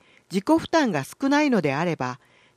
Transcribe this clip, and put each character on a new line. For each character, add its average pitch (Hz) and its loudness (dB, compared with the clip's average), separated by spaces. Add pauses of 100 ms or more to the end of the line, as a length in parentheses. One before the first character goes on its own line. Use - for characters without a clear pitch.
(300)
自 185 -2
己 320 2
負 - -6
担 302 2
が 143 -2
少 - -6
な 285 2
い 294 2
の 226 2
で 143 -2
あ 151 -2
れ 165 -2
ば、 127 -6 (380)